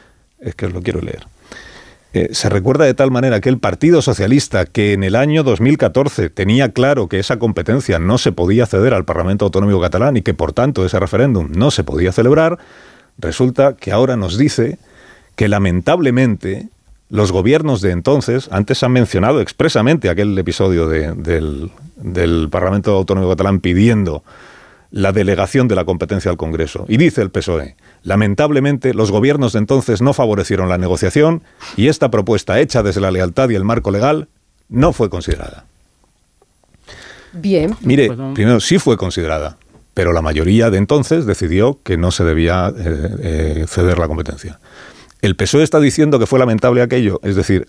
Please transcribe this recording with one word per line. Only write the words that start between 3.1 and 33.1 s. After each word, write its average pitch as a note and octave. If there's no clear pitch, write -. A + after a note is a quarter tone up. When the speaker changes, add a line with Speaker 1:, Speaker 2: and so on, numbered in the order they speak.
Speaker 1:
que B2+
el B2+
Partido C#3
Socialista, A2
que G#2
en G2
el F#2+
año D3+
dos A2+
mil C#3
catorce A#2
tenía A2+
claro B2+
que F#2+
esa G#2
competencia G#2+
no F#2
se -
podía G2
ceder A2+
al F#2
Parlamento F2+
Autonómico G2
Catalán G#2
y G2+
que, F#2
por D2+
tanto, B2
ese F#2
referéndum G2
no C3+
se F#2
podía E2+
celebrar, D3+
resulta B2+
que -
ahora B2
nos G2
dice C#3
que, G#2+
lamentablemente, A2+
los G#2
gobiernos B2+
de F#2+
entonces, B2
antes G2+
han B2+
mencionado A#2+
expresamente B2+
aquel G2
episodio F2
de, D#2+
del, D#2
del E2+
Parlamento F#2+
Autonómico F#2+
Catalán F#2
pidiendo F#2+
la G2
delegación G2+
de G#2
la F2+
competencia F2+
al E2+
Congreso. D#2+
Y A2
dice D3
el G2
pesoe, E2
"Lamentablemente, B2+
los G#2
gobiernos C3
de A2
entonces A2+
no C#3
favorecieron G2
la F2+
negociación G#2
y A2
esta D3
propuesta G#2+
hecha B2
desde G2
la F#2+